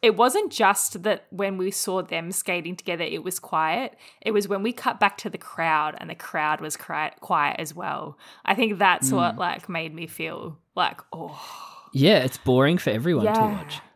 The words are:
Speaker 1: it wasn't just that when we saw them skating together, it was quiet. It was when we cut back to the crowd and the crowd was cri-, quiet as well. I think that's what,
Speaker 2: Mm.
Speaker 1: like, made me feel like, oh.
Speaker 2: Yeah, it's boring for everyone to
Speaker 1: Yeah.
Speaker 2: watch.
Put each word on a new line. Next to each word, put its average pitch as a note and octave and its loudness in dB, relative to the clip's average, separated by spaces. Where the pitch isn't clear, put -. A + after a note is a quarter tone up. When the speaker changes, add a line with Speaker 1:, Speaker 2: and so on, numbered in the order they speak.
Speaker 1:
it G#3+ 6
wasn't C4 4
just G3 2
that G3+ -2
when G3 -4
we F#3 -2
saw F#3+ -2
them E3 -6
skating F3 -4
together, E3+ -4
it D#3+ -4
was F3 -6
quiet. E3+ -2
It - -2
was G#3 2
when G3 0
we A#3 0
cut A#3+ -4
back G3+ 2
to G3+ -8
the F3+ -12
crowd D#3 -2
and E3 -12
the E3 -10
crowd D#3 -2
was D#3 -8
cri-, D#3 -6
quiet D3 0
as D3+ -8
well. D3 -8
I F#3+ 4
think G#3 0
that's F#3 4
what, F3 2
Speaker 2:
Mm. - -12
Speaker 1:
like, F3 -4
made D#3+ -6
me E3 -10
feel D#3+ -10
like, - 0
oh. D#3+ -12
Speaker 2:
Yeah, E3 8
it's - -2
boring C3+ 4
for - -2
everyone B2+ 2
to G#3 2
Speaker 1:
Yeah. G#3+ 2
Speaker 2:
watch. - -8